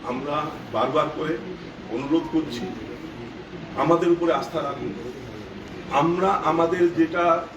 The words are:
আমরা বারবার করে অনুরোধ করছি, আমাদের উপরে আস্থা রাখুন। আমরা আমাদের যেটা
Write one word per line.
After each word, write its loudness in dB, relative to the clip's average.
আমরা -2
বারবার 2
করে -2
অনুরোধ 0
করছি, -2
আমাদের 4
উপরে 4
আস্থা 0
রাখুন। -4
আমরা 4
আমাদের 4
যেটা 4